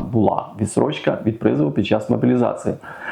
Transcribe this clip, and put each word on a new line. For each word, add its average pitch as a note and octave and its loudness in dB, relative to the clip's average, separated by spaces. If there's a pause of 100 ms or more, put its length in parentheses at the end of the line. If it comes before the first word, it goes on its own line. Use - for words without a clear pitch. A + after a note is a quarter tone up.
(120)
була G#2+ 2 (160)
відсрочка B2 0
від A2+ -2
призову C#3+ 2
під G2+ 0
час G#2+ 0
мобілізації. A#2+ 2 (360)